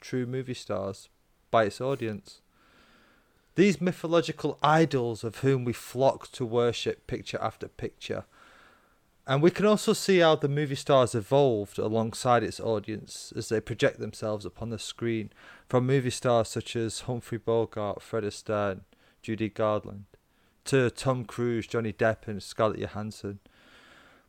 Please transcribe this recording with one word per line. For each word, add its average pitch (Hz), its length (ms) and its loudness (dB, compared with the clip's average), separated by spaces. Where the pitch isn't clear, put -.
true 127 260 -4
movie 127 280 -6
stars 98 540 -8
by 113 140 6
its 98 160 -4
audience. 120 600 -6
These 185 260 4
mythological 165 840 -2
idols 139 600 2
of 113 160 -8
whom 135 260 2
we 120 80 0
flock - 600 0
to - 120 -6
worship 117 640 0
picture 117 340 -8
after - 280 -6
picture. 107 560 -10
And 135 140 2
we 170 100 6
can 185 140 2
also 214 280 4
see 190 260 4
how 165 180 8
the 147 120 -2
movie 143 260 -2
stars 131 400 4
evolved 120 640 2
alongside 113 640 2
its 95 180 -6
audience 107 760 -6
as 110 120 -6
they 110 120 2
project - 400 0
themselves 107 440 -6
upon 113 260 -10
the 110 80 -6
screen, 113 520 -4
from 123 180 2
movie 127 240 2
stars 117 380 2
such - 280 -8
as 113 240 -4
Humphrey 117 380 -6
Bogart, 110 640 -2
Fred 113 220 -4
Astaire, 101 560 -4
Judy 107 260 -4
Garland, 101 560 -4
to 131 240 2
Tom 127 340 -2
Cruise, 120 420 -4
Johnny 113 260 -4
Depp - 340 0
and 101 160 -8
Scarlett 107 380 -2
Johansson. 104 580 -8